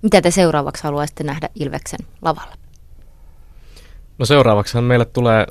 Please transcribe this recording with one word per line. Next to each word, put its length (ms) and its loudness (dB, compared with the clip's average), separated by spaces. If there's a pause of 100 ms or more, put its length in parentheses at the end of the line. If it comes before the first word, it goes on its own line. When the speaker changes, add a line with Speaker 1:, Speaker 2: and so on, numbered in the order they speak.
Speaker 1:
Mitä 200 4
te 80 2
seuraavaksi 540 0
haluaisitte 400 -6
nähdä 300 -6
Ilveksen 460 -10 (220)
lavalla? 320 -6 (1600)
Speaker 2:
No, 80 -2
seuraavaksihan 580 2
meille 200 2
tulee 460 0